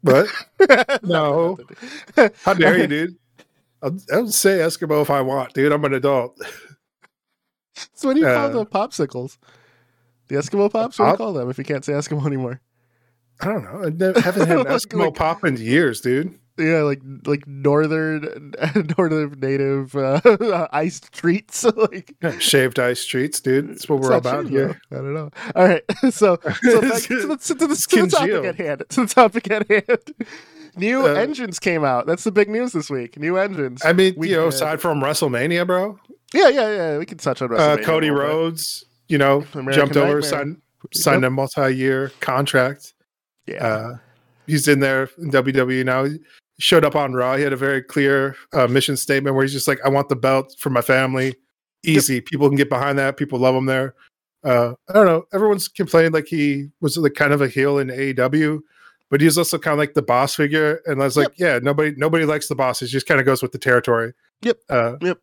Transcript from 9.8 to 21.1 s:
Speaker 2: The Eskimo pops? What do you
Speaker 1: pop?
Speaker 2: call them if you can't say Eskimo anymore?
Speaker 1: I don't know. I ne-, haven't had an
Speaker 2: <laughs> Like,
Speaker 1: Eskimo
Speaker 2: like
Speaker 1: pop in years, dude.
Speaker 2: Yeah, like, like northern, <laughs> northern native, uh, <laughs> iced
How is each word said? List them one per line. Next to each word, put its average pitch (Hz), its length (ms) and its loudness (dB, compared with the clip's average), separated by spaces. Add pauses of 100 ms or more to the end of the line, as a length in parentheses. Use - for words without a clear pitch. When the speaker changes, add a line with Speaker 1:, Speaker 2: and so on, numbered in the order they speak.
Speaker 2:
The 135 80 -4
Eskimo 202 340 0
pops? 226 280 -4
What 214 60 0
do 127 60 6
you - 20 4
Speaker 1:
pop? 285 60 0
Speaker 2:
call 220 140 -6
them 127 180 -4
if 131 80 -8
you 139 60 -8
can't 139 200 -6
say 151 80 -6
Eskimo 143 340 -4
anymore? 127 340 -6 (800)
Speaker 1:
I - 60 -6
don't 190 180 -4
know. - 200 -14
I 156 60 -2
ne-, 185 300 2
haven't 262 260 2
had 320 120 2
an 254 60 2
Speaker 2:
<laughs> - 0 -
Like, 269 40 -6
Speaker 1:
Eskimo 240 380 -2
Speaker 2:
like 151 80 -2
Speaker 1:
pop 165 300 -2
in 143 120 0
years, 120 440 0
dude. 139 380 -2 (180)
Speaker 2:
Yeah, 160 260 0
like, 139 200 -2 (240)
like 143 220 -2
northern, 147 1040 -2 (200)
<laughs> 160 220 0
northern 156 440 -2
native, 139 560 -2
uh, 139 240 0 (480)
<laughs> - 40 -
iced 156 400 -6